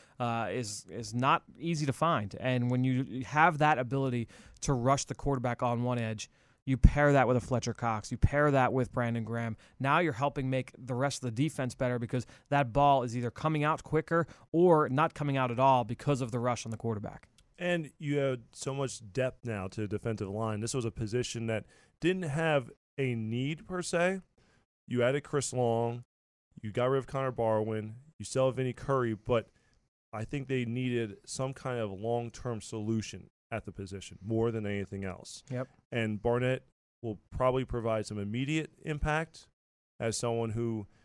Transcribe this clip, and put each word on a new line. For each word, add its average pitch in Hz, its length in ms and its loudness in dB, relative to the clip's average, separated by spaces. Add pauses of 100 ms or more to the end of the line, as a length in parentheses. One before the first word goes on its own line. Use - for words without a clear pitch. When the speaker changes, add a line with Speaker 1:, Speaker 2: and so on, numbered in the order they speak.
(200)
Speaker 1:
uh, 117 320 -2
is, 104 380 -6
is 110 240 -10
not 135 280 4 (160)
easy 156 280 -2
to 135 60 0
find. 139 460 0
And 123 320 0
when 127 140 2
you 127 400 -2
have 156 340 4
that 151 200 4
ability 127 500 -2 (320)
to 143 140 0
rush 131 320 2
the 123 80 -8
quarterback 123 480 -2
on 120 220 0
one 123 140 0
edge, 110 300 -4 (380)
you 127 120 2
pair 147 340 10
that 131 160 8
with 127 80 6
a 117 60 4
Fletcher 117 320 -2
Cox, 113 360 -4
you 123 60 -4
pair 147 340 4
that 127 220 4
with 127 180 0
Brandon 117 320 -2
Graham. 113 320 -6 (240)
Now 139 200 2
you're 156 160 0
helping 135 340 -2
make 131 300 -2
the 127 160 -6
rest 131 280 -2
of 120 120 -4
the 131 80 0
defense 135 320 -2
better 123 240 -2
because 120 280 -2 (220)
that 139 240 2
ball 139 300 6
is 117 120 -4
either 120 160 -2
coming 156 340 0
out 151 180 0
quicker 156 440 0 (240)
or 160 380 6
not 147 240 2
coming 143 240 0
out 131 140 2
at 117 100 -2
all 131 240 8
because 123 380 0
of 117 80 -4
the 120 80 -4
rush 120 260 -2
on 113 60 -8
the 107 80 -6
quarterback. 110 500 -6 (300)
Speaker 2:
And 175 400 -2
you 147 180 -2
had 135 360 0
so - 200 -6
much 135 280 -4 (120)
depth 127 320 -2
now 101 240 -4
to 110 140 -6
the 104 60 -4
defensive 101 420 -4
line. 107 300 -2
This 113 120 -4
was 123 140 -2
a 110 40 -2
position 113 580 -4
that 110 180 -2 (340)
didn't 185 220 0
have 151 480 0 (260)
a 131 180 -2
need 120 540 -4
per 180 140 -4
se. 180 400 0 (640)
You 120 140 0
added 135 200 2
Chris - 300 -4
Long, 117 520 0 (580)
you 107 100 -8
got 120 140 0
rid 135 120 2
of 127 80 -4
Connor 135 240 -4
Barwin, 110 680 -2 (220)
you 104 60 -10
sell 131 280 2
Vinny 127 200 -4
Curry, 123 420 0
but 113 360 -2 (640)
I 110 100 -6
think 135 240 -8
they 127 160 0
needed 117 600 -2
some 135 260 -6
kind 123 260 -6
of 104 140 -4
long-term 117 720 -6
solution 107 680 -4 (240)
at 107 140 -8
the 95 60 -12
position 95 520 -12
more 113 260 2
than 110 160 -4
anything 98 380 -4
else. - 440 -12
Speaker 1:
Yep. 127 200 -8 (240)
Speaker 2:
And 110 280 -2
Barnett 123 440 0 (380)
will 110 180 -8 (100)
probably 127 340 2
provide 110 400 -2
some 107 140 -8
immediate 135 520 -4 (140)
impact 156 640 -4 (540)
as 113 160 -2
someone 117 340 -2
who 113 380 -4 (160)